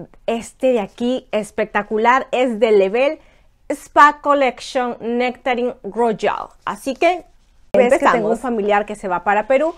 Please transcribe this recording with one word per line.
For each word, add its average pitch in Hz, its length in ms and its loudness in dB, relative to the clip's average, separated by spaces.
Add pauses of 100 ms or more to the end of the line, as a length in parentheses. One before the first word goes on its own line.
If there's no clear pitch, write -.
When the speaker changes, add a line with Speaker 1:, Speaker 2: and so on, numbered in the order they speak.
(280)
Speaker 1:
este 233 460 -2
de 226 60 0
aquí, 240 520 -6
espectacular. 214 1000 -2
Es 240 280 -2
de 226 120 2
Level 226 460 2 (500)
Spa 294 540 2
Collection 262 760 -2
Nectarine 247 840 -4
Royal. 208 680 -2 (160)
Así 202 280 -6
que, 339 320 0 (480)
ves 247 200 4
que - 40 4
tengo - 140 2
un - 20 2
Speaker 2:
Empezamos. 226 260 -2
Speaker 1:
familiar 208 460 -2
que 208 80 -12
se 208 140 -12
va 175 160 -4
para 214 240 0
Perú, 294 300 2